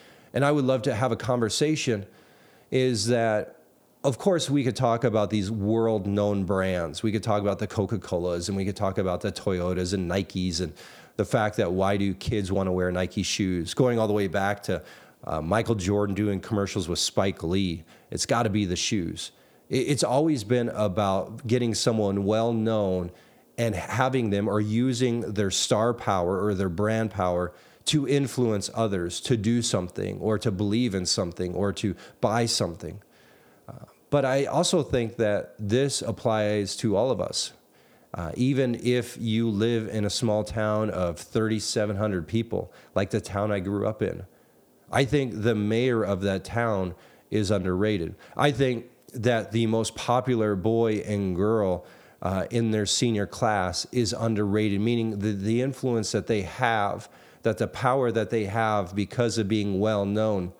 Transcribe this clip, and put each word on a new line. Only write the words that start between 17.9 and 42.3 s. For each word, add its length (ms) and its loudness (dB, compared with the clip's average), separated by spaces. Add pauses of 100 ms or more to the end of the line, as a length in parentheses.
It's 140 -4
gotta 240 2
be 160 2
the 100 -2
shoes. 560 -4 (380)
It, 180 0
it's 160 0
always 400 2
been 260 0
about 800 0
getting 260 2
someone 520 2
well-known 840 2 (460)
and 160 0
having 580 0
them, 180 2
or 100 2
using 640 2 (120)
their 160 0
star 440 2
power 520 0
or 80 2
their 160 0
brand 400 0
power 440 0 (320)
to 220 2
influence 640 0
others 480 -2
to 160 2
do 240 2
something, 580 -2
or 180 0
to 140 -2
believe 420 0
in 120 -2
something, 480 -2
or 180 0
to 240 -2 (240)
buy 260 2
something. 560 -4 (680)
Uh, 160 -18 (240)
but 160 2
I 200 2
also 380 2
think 340 -2
that 400 0
this 440 0
applies 760 0
to 180 0
all 160 4
of 100 -2
us. 320 -6 (600)
Uh, 220 -6
even 480 0
if 360 0
you 300 0
live 380 0
in 180 -2
a 40 0
small 340 0
town 460 -2
of 300 -2
thirty-seven 760 -2
hundred 320 -2
people, 460 -2 (200)